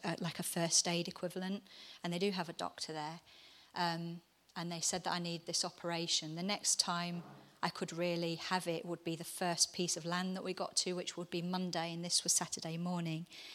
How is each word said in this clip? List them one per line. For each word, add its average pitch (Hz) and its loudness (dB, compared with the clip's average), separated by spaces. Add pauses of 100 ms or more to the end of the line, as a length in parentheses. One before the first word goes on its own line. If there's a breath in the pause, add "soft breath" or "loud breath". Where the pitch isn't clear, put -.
uh, 165 0
like, 165 -4
a 180 -2
first - 4
aid 170 2
equivalent, 185 -4 (400 loud breath)
and 175 0
they 175 0
do 202 4
have 180 -2
a 165 -8
doctor - -6
there. 156 -4 (540 loud breath)
Um, 170 0 (340)
and 175 -2
they 165 -4
said 175 2
that 175 2
I 175 0
need 170 -2
this - 0
operation. 170 0
The 170 -2
next - 2
time 175 0 (400 loud breath)
I 175 4
could 175 -4
really 170 2
have 180 0
it 165 0
would 170 -4
be 165 0
the 160 -6
first - 2
piece 180 2
of 160 -6
land 180 0
that 190 -4
we 185 -2
got - -2
to, 180 2
which 175 -4
would 170 -6
be 175 0
Monday, 175 0
and 170 -4
this - 4
was 175 4
Saturday 165 0
morning. 170 0 (300 loud breath)